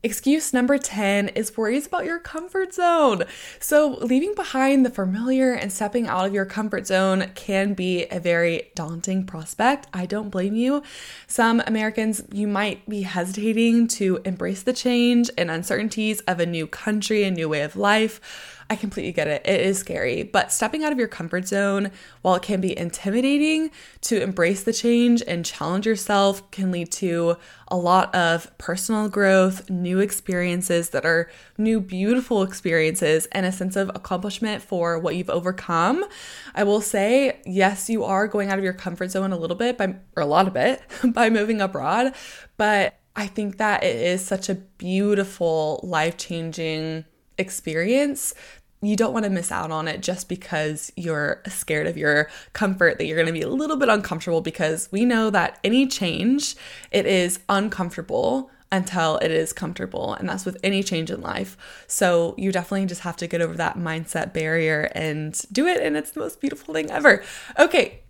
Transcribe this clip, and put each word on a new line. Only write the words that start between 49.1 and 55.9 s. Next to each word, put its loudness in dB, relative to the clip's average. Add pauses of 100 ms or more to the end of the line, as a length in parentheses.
want 0
to 0
miss -2
out -4
on -2
it -6
just -6
because -4
you're -2
scared -2
of -4
your 2 (240)
comfort, 2
that -4
you're -4
gonna 2
be -4
a -4
little -2
bit 2
uncomfortable, 0
because -4
we 0
know 2
that 0
any 4
change, 0 (360)